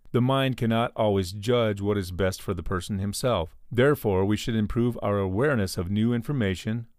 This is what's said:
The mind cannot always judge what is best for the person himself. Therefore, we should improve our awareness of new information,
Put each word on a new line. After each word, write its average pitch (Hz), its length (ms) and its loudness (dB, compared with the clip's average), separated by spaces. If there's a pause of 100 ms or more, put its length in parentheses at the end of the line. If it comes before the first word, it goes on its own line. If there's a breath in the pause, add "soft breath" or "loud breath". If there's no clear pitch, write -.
(100)
The 127 100 2
mind 131 360 2
cannot 113 400 0
always 98 340 2
judge 107 500 0
what 101 160 0
is 92 140 -4
best 92 320 0
for 101 120 -4
the 85 80 -6
person 98 360 -4
himself. 101 580 -2 (140)
Therefore, 113 540 2
we 104 120 2
should 113 200 -4
improve 117 440 0
our 101 180 0
awareness 101 600 0
of 92 140 -4
new 110 200 2
information, 117 760 -2 (100)